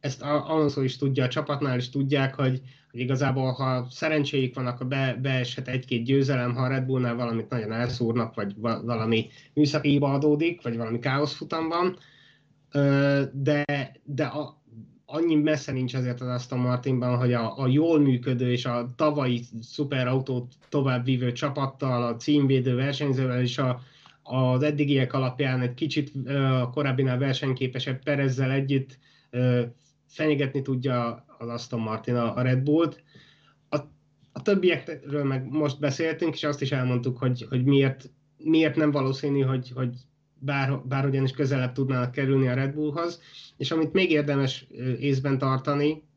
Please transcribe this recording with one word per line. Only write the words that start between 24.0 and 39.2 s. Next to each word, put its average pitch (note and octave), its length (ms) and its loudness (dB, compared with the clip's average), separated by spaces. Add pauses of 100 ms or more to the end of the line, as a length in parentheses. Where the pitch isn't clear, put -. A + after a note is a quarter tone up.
az B2+ 400 0
eddigiek C#3+ 500 2
alapján C3 480 0
egy B2 140 -2
kicsit, D3 380 -4 (120)
ö, C#3 200 0
a B2+ 260 2
korábbinál C3 480 0
versenyképesebb C3 840 -2
Perezzel C3+ 480 0
együtt, C3+ 480 0 (320)
ö, B2 320 2 (440)
fenyegetni C#3+ 560 0
tudja B2 600 -2 (140)
az A#2 100 -10
Aston A#2 320 -6
Martin A2 340 -2
a, A#2+ 220 2
a B2+ 60 0
Red B2+ 200 4
Bullt. D3+ 400 2 (640)
A, - 80 -4 (560)
a C3+ 100 -14
többiekről D#3+ 840 0
meg C3 260 -4
most C#3+ 280 -2
beszéltünk, D#3+ 560 -2
és - 100 -10
azt D3 180 -2
is C3+ 100 -2
elmondtuk, B2+ 460 0
hogy, B2 300 -2
hogy B2+ 160 0
miért, C3+ 460 4 (260)
miért D#3 400 2
nem D#3 140 4
valószínű, C#3 500 0